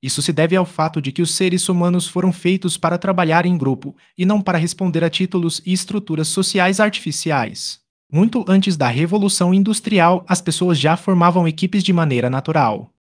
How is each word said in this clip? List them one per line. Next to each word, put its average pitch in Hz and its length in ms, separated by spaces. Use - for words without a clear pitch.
Isso 135 200
se 165 120
deve 160 220
ao 185 100
fato 160 360
de 135 100
que 170 100
os 165 140
seres 185 340
humanos 180 380
foram 180 240
feitos 180 460
para 170 200
trabalhar 175 480
em 180 120
grupo, 135 380
e 180 80
não 208 160
para 185 160
responder 170 460
a 165 60
títulos 175 560
e 180 60
estruturas 180 560
sociais 185 520
artificiais. 151 1000
Muito 208 360
antes 190 300
da 139 100
Revolução 180 680
Industrial, 185 760
as 180 140
pessoas 170 380
já 156 180
formavam 175 500
equipes 185 360
de 196 80
maneira 139 380
natural. 127 720